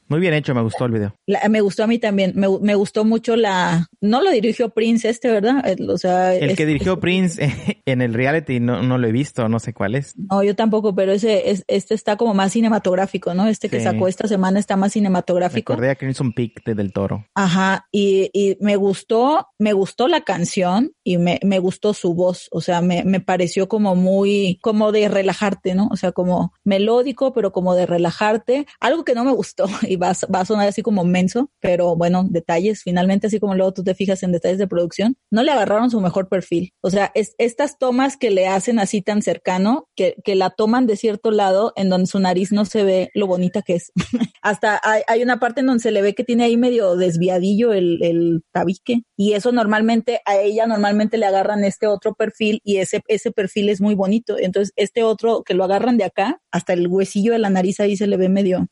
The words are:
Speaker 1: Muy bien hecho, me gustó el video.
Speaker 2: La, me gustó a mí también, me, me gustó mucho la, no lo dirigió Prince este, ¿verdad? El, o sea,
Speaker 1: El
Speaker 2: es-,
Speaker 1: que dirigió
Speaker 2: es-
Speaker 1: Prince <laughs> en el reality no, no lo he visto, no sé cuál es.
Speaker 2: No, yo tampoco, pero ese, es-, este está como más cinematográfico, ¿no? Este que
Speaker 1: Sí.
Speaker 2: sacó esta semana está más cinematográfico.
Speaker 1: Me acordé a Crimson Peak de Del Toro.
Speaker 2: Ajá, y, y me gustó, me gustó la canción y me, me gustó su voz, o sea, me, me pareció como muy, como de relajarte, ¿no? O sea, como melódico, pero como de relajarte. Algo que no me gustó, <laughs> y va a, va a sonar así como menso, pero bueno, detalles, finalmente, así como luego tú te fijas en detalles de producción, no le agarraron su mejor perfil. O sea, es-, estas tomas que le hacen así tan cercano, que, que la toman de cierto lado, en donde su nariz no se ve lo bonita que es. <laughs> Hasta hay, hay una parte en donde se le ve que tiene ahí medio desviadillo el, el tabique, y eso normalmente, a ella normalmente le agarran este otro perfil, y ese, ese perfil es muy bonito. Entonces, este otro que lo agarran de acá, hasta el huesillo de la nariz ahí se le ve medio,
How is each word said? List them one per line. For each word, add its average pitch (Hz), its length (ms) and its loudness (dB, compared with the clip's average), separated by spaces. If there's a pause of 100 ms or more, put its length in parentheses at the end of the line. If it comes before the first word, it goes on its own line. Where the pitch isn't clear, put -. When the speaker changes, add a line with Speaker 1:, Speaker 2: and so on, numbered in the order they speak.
Speaker 1:
Muy 147 120 0
bien 180 140 0
hecho, 151 220 -2
me 117 60 0
gustó 113 240 -2
el 117 60 -2
video. 104 240 -2 (120)
Speaker 2:
La, 202 220 0
me 220 120 2
gustó 202 220 0
a 214 40 0
mí 233 120 0
también, 196 360 0
me, 196 120 2 (140)
me 208 140 2
gustó 208 300 0
mucho 226 300 0
la, 180 520 0 (140)
no 220 200 2
lo 381 100 4
dirigió 226 380 0
Prince 226 400 0
este, 240 200 -2
¿verdad? 226 380 2
El, 190 220 -4
o 196 80 0
sea, 185 380 2
Speaker 1:
El 147 160 0
Speaker 2:
es-, - 60 0
Speaker 1:
que 156 80 2
dirigió 156 280 0
Speaker 2:
es- 180 60 -4
Speaker 1:
Prince 170 540 0 (280)
<laughs> - 40 -12
en 127 160 0
el 117 120 0
reality 135 460 0
no, 120 220 0
no 127 160 0
lo 123 100 0
he 110 40 0
visto, 123 360 -2
no 113 120 0
sé - 140 -10
cuál 101 220 -4
es. 143 220 -8
Speaker 2:
No, 196 260 -2
yo 202 120 0
tampoco, 214 400 0
pero 190 160 2
ese, 202 400 0
es-, 190 160 -4
este 202 260 -2
está 208 240 -2
como 226 160 0
más 196 200 2
cinematográfico, 196 840 0
¿no? 196 120 2
Este - 220 -2
que - 100 -4
Speaker 1:
Sí. 113 40 -4
Speaker 2:
sacó 202 240 0
esta 190 200 -4
semana 190 320 0
está 196 180 -2
más 196 160 0
cinematográfico. 180 800 0
Speaker 1:
Me - 20 0
acordé 123 160 0
a 135 40 0
Crimson 135 380 -4
Peak - 320 -6
de 113 100 -2
Del 101 180 -4
Toro. 98 320 -4 (100)
Speaker 2:
Ajá, 190 560 0
y, 196 420 0
y 196 280 0
me 208 160 2
gustó, 226 720 0 (100)
me 214 140 2
gustó 196 340 0
la 320 140 0
canción 185 720 -2 (100)
y 180 140 0
me, 175 260 0
me 190 160 2
gustó 185 340 -2
su 175 220 -2
voz, 180 360 -2
o 165 100 -4
sea, 175 200 0
me, 175 220 0
me 185 160 0
pareció 185 480 -2
como 208 280 0
muy, 196 640 2
como 214 300 0
de 208 180 2
relajarte, 196 640 -2
¿no? 202 160 2
O 190 60 -4
sea, 180 160 -2
como 180 400 -2 (100)
melódico, 240 680 0
pero 202 180 0
como 180 240 0
de 180 100 2
relajarte. 214 800 0 (140)
Algo 294 240 0
que 269 100 0
no 233 120 -2
me 269 80 2
gustó, 185 320 -2
<laughs> 196 240 -4
y 185 80 0
va 180 140 0
a, 180 40 0 (180)
va 185 80 0
a 190 40 0
sonar 208 220 0
así 202 140 -2
como 202 220 0
menso, 185 560 0
pero 175 360 2
bueno, 175 340 2
detalles, 180 540 -2
finalmente, 185 440 0
así 208 120 0
como 202 160 -2
luego 190 180 0
tú 190 100 -8
te 185 120 0
fijas 190 280 -2
en 180 80 0
detalles 175 260 0
de 196 100 0
producción, 180 500 -2 (120)
no 220 140 2
le 302 80 2
agarraron 220 400 2
su 226 80 0
mejor 185 300 -2
perfil. 180 420 -2 (100)
O - 80 -2
sea, 196 260 0
es-, 214 220 -2
estas 240 400 -2
tomas 262 400 0
que 233 140 0
le 185 160 2
hacen 196 320 0
así 196 220 -2
tan 208 200 -2
cercano, 190 720 -2
que, 185 280 0
que 202 120 0
la 185 160 2
toman 233 360 0
de 214 80 2
cierto 220 360 -2
lado, 202 440 2
en 196 140 0
donde 185 180 2
su 196 120 -2
nariz 185 320 0
no 208 140 2
se 208 180 -2
ve 185 300 2
lo 208 140 0
bonita 180 340 -2
que 180 140 -2
es. - 200 -6
<laughs> - 460 -4
Hasta 208 420 0
hay, 214 240 2
hay 233 160 2
una 240 160 0
parte 240 220 -2
en 254 60 2
donde 240 140 2
se 226 100 0
le 208 100 2
ve 202 120 2
que 240 100 -4
tiene 240 200 0
ahí 233 140 2
medio 226 380 2
desviadillo 185 800 2
el, 180 300 2
el 170 480 0
tabique, 185 500 -2 (160)
y 208 160 2
eso 208 180 0
normalmente, 226 720 0
a 202 120 2
ella 208 300 2
normalmente 208 500 0
le 214 80 0
agarran 196 380 0
este 202 240 0
otro 208 260 -2
perfil, 214 500 -2
y 202 140 0
ese, 190 300 -2
ese 220 240 -2
perfil 202 380 -2
es 190 120 0
muy 208 140 2
bonito. 202 420 -2
Entonces, 190 380 -2
este 220 280 -2
otro 220 400 0
que - 100 -4
lo 185 100 2
agarran 233 340 2
de 208 60 2
acá, 196 380 -2 (100)
hasta 175 220 -2
el 175 140 0
huesillo 196 460 0
de 233 60 0
la 208 100 0
nariz 185 300 0
ahí 208 180 0
se 208 100 -2
le 202 100 0
ve 185 120 2
medio, 185 420 0